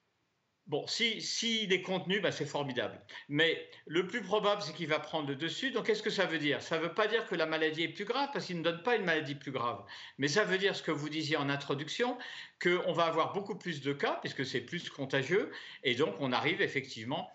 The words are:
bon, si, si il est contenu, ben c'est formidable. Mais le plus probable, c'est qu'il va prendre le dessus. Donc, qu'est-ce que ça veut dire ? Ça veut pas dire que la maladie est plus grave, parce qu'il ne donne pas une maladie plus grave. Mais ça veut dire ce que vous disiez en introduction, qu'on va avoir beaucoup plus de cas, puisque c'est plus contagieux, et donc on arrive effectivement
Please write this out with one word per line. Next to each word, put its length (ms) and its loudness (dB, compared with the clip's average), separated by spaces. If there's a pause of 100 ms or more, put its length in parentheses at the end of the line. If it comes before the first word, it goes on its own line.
(680)
bon, 200 -2
si, 340 0
si 440 -2
il 80 0
est 100 4
contenu, 380 0
ben 100 2
c'est 160 -2
formidable. 560 -2 (260)
Mais 400 2 (180)
le 200 0
plus 160 -4
probable, 400 2
c'est 100 -6
qu'il 140 -6
va 140 2
prendre 280 -2
le 60 -2
dessus. 380 -2
Donc, 140 -2
qu'est-ce 160 2
que 80 0
ça 160 4
veut 120 0
dire ? 240 2
Ça 160 0
veut 160 -2
pas 140 4
dire 180 2
que 80 -4
la 120 4
maladie 360 2
est 60 2
plus 160 -8
grave, 280 0
parce 140 -2
qu'il 120 -4
ne 40 -2
donne 220 0
pas 100 4
une 100 2
maladie 300 2
plus 160 -10
grave. 320 -2 (360)
Mais 100 2
ça 160 4
veut 140 2
dire 180 2
ce 80 -8
que 80 0
vous 160 -2
disiez 280 0
en 120 0
introduction, 680 0 (460)
qu'on 300 4
va 120 4
avoir 280 2
beaucoup 240 -4
plus 240 -6
de 120 0
cas, 280 0
puisque 260 -4
c'est 140 -2
plus 300 -6
contagieux, 600 0 (320)
et 140 2
donc 240 2
on 100 0
arrive 300 2
effectivement 760 -2